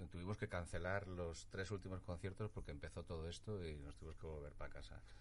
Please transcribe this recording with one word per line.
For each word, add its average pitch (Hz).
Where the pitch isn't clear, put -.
tuvimos 90
que -
cancelar 90
los 87
tres 95
últimos 95
conciertos 98
porque 80
empezó 76
todo 82
esto 90
y 78
nos 71
tuvimos 80
que 82
volver 73
pa' 73
casa. 73